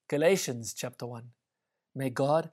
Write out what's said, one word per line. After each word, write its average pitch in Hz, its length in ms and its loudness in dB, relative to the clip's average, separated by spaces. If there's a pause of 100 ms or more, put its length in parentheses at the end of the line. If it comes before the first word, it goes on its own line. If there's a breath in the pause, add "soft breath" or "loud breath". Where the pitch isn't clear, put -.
Galatians 147 680 2
chapter 127 320 -10
one. 120 280 -12 (640)
"May 135 140 -2
God 147 440 2